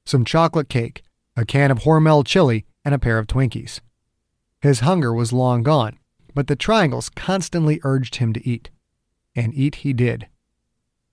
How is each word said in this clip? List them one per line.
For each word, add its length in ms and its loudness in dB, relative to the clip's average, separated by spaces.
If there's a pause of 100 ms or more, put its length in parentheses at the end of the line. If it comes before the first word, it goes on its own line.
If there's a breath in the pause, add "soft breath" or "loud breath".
some 220 0
chocolate 440 0
cake, 340 -6 (320)
a 100 -2
can 240 2
of 100 2
Hormel 460 4
chili, 400 2 (180)
and 120 0
a 40 -2
pair 200 0
of 80 -4
Twinkies. 540 -4 (800)
His 180 4
hunger 340 0
was 180 -2
long 300 0
gone, 380 0 (340)
but 140 -4
the 80 -2
triangles 540 0
constantly 760 -2
urged 320 -2
him 180 -2
to 140 -8
eat. 240 -6 (640)
And 180 -4
eat 220 -2
he 180 -4
did. 340 -2 (840)